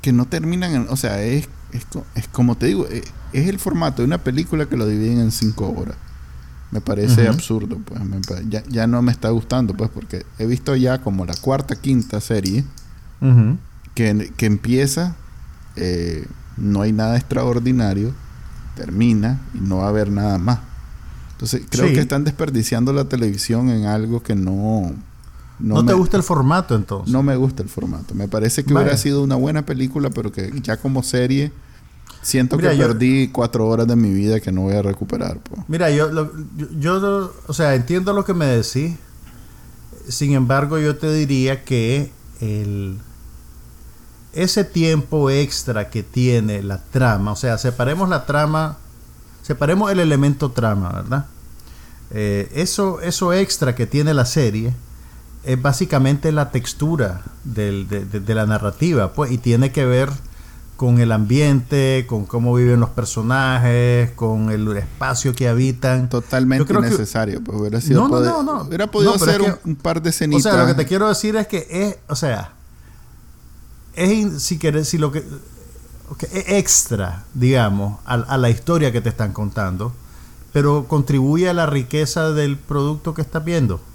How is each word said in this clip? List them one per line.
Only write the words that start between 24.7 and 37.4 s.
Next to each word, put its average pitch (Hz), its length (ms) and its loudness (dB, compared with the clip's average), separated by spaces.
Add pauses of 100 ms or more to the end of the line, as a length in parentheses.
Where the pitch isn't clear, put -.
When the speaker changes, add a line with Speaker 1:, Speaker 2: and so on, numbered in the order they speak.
Speaker 1:
no 220 160 0
Speaker 2:
¿No - 60 6
te 233 120 6
Speaker 1:
me - 0 -
Speaker 2:
gusta 185 240 4
el 185 60 2
formato, 151 520 2
entonces? 101 360 -2
Speaker 1:
No 131 120 2
me 139 120 2
gusta 131 280 0
el - 60 -8
formato. - 440 -6
Me 98 140 -4
parece 110 360 0
que 135 100 2
Speaker 2:
Vaya. 139 120 6
Speaker 1:
hubiera 143 120 2
sido 139 260 2
una 135 120 2
buena 147 300 0
película, 131 460 -2
pero 110 200 -4
que 95 200 -6 (100)
ya 113 160 -2
como 135 240 0
serie 131 500 0 (680)
siento 127 360 2
Speaker 2:
Mira, 175 140 4
Speaker 1:
que 143 60 4
Speaker 2:
yo 120 100 4
Speaker 1:
perdí 127 420 4
cuatro 117 380 0
horas 113 200 2
de 120 80 4
mi 110 180 4
vida 104 260 2
que 95 120 -4
no 92 100 0
voy 98 140 2
a 104 80 2
recuperar, - 560 -4
po. - 280 -12
Speaker 2:
Mira, 165 220 0
yo, 151 220 2
lo, 156 200 -4 (240)
yo, 147 120 -8 (120)
yo 175 200 0
lo, 196 340 -2 (140)